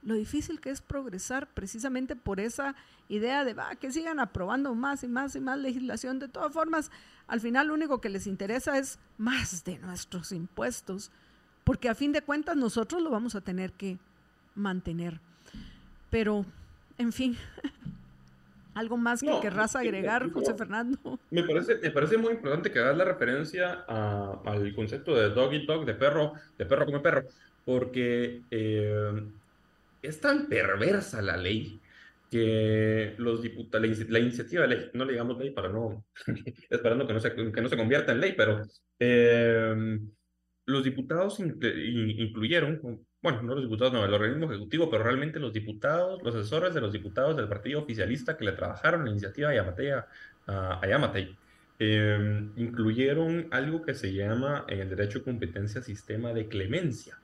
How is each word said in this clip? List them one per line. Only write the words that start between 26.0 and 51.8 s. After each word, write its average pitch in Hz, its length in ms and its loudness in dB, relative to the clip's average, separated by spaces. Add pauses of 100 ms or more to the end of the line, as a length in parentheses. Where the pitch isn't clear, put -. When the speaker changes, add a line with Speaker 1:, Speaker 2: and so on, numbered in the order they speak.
Speaker 2:
de 101 80 -4
perro 143 200 4
come 143 140 -2
perro, 143 260 2 (400)
porque, 123 840 0
eh, 107 760 0 (720)
es 156 200 -8
tan 285 260 4
perversa 107 720 2
la 90 140 0
ley 95 460 -2 (480)
que 110 880 4
los 117 240 0
diputa-, 113 380 -4
la 113 80 2
inci-, 110 220 0
la 113 100 6
iniciativa 123 420 0
de 139 60 6
ley, 123 260 0
no 127 120 -2
le 135 80 -2
digamos 120 240 -2
ley 135 120 -4
para 95 200 -4
no, 107 360 -4 (100)
<laughs> - 540 -8
esperando 120 380 2
que 110 60 0
no 110 60 2
se, 117 140 0
que 110 280 -2
no 120 80 0
se 127 80 0
convierta 117 340 4
en 120 100 4
ley, 190 160 2
pero, 107 240 4 (380)
eh, 117 960 6 (680)
los 135 180 2
diputados 160 560 0
in-, 147 220 -2
in-, 107 580 0
incluyeron, 135 600 0 (420)
bueno, 135 200 0
no 120 140 -4
los 139 80 -2
diputados, 123 300 2
no, 110 120 2
el 101 80 4
organismo 120 320 2
ejecutivo, 107 440 0
pero 110 140 2
realmente 143 360 0
los 127 120 -4
diputados, 139 680 -2
los 117 140 -2
asesores 151 380 0
de 151 80 0
los 104 120 -2
diputados 123 420 0
del 117 120 -2
partido 123 340 -4
oficialista 117 560 -2
que 113 80 -4
le 98 60 2
trabajaron 139 540 0
la 110 60 -2
iniciativa 104 380 -2
a 139 60 2
Yamatei, 101 360 0
a, 127 140 -4 (420)
a 95 400 -2
Yamatei, 101 480 2 (440)
eh, 104 800 4